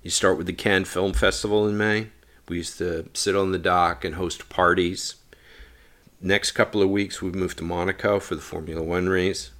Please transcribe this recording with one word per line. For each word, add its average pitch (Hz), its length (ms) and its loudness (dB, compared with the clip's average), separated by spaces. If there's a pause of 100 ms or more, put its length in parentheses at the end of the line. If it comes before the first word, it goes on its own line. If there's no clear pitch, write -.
You 87 80 -12
start 95 260 4
with 87 100 -4
the 92 60 -4
Cannes 95 320 2
Film 92 300 0
Festival 104 520 2
in 104 120 0
May. 107 300 0 (380)
We 87 120 -6
used - 180 -8
to 85 380 -6
sit 98 200 0
on 95 180 2
the 92 60 0
dock 87 460 2
and 85 120 -6
host 87 340 -6
parties. 90 640 2 (1040)
Next 95 300 0
couple 104 320 2
of 95 80 4
weeks, 101 320 -2
we 92 80 -4
moved 92 260 -4
to - 80 -8
Monaco 92 560 0
for - 140 -8
the 76 80 -8
Formula 80 400 -8
One 90 260 0
race. 92 520 0